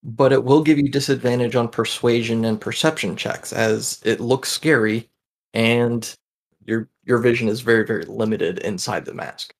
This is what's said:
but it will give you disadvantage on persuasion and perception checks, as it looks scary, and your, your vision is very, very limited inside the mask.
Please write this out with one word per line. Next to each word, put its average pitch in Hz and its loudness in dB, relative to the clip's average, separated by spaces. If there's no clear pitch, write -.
but 127 2
it 123 2
will 139 6
give 151 4
you 143 2
disadvantage 123 0
on 117 2
persuasion 113 0
and 110 0
perception 156 -2
checks, - -8
as 110 -2
it 113 0
looks 127 -2
scary, 117 0
and 117 0
your, 110 -4
your 120 2
vision 117 2
is 113 -2
very, 113 4
very 104 -4
limited 107 -2
inside 95 -4
the - -12
mask. - -12